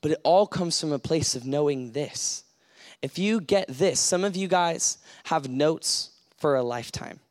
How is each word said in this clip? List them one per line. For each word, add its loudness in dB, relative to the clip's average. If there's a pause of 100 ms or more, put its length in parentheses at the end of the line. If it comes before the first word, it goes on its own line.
But -2
it -2
all 6
comes -2
from -2
a 0
place 0
of -10
knowing -2
this. -6 (600)
If -6
you 2
get 2
this, 2
some 2
of -2
you -2
guys 0 (260)
have -2
notes 0 (260)
for 2
a 2
lifetime. -8 (100)